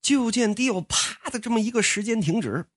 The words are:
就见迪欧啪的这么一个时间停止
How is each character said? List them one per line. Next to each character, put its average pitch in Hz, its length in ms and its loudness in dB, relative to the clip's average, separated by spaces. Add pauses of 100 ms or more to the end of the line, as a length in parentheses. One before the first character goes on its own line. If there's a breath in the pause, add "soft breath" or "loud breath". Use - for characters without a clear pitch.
就 262 280 2
见 220 220 2
迪 247 180 0
欧 185 120 -2
啪 - 480 -4
的 240 80 -6
这 220 100 -8
么 226 120 2
一 220 100 0
个 233 100 0
时 202 220 0
间 220 180 0
停 170 200 0
止 135 260 -4 (100)